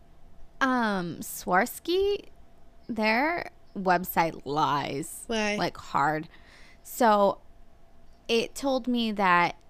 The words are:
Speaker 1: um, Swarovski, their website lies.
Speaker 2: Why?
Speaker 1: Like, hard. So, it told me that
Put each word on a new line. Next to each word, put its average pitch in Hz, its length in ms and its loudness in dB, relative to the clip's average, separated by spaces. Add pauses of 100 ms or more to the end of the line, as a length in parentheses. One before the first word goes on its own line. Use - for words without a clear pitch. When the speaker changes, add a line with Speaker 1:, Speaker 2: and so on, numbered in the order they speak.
(600)
Speaker 1:
um, 214 600 0
Swarovski, 339 1040 0 (600)
their 233 640 0 (260)
website 180 680 0
lies. 143 840 -2
Speaker 2:
Why? 214 300 -2
Speaker 1:
Like, - 220 -2
hard. 151 500 -2 (560)
So, 208 540 4 (920)
it 226 260 0
told 262 320 -2
me 240 260 0
that 175 440 4 (140)